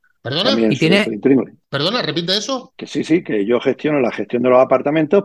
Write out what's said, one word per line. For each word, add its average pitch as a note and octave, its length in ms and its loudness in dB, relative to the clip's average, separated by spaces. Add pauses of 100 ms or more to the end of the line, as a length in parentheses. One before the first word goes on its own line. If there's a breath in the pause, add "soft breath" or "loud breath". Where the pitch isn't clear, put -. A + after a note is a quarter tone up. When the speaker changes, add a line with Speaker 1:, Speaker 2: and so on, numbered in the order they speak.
(220)
Speaker 1:
¿Perdona? E3 280 -2
Speaker 2:
también A3+ 240 2
Speaker 3:
¿Y - 20 0
Speaker 2:
su, - 60 -6
Speaker 3:
tiene F#3 240 2
Speaker 2:
su - 80 -4
intríngulis. C#3 420 0 (140)
Speaker 1:
Perdona, F3+ 320 -4
repite E3+ 360 -4
eso. G#3+ 380 -8
Speaker 2:
Que G#3+ 120 -14
sí, - 180 -6
sí, E3 180 0
que G#2 220 -2
yo A#2 160 0
gestiono C#3+ 400 -2
la A2 100 0
gestión A#2+ 320 -4
de B2+ 60 2
los B2+ 100 6
apartamentos, D3 640 2